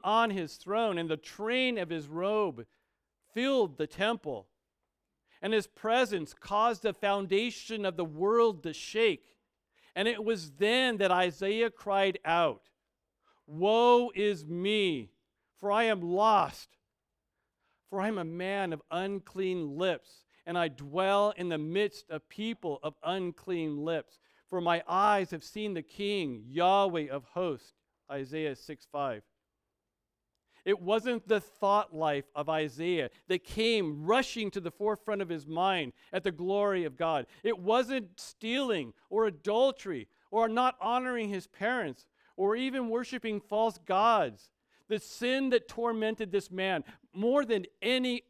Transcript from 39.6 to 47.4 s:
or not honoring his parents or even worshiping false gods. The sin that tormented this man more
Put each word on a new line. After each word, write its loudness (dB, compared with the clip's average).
or 4
not 2
honoring -2
his -4
parents -4
or 2
even -2
worshiping -4
false 0
gods. 2
The 0
sin -2
that 2
tormented -2
this -2
man -2
more 2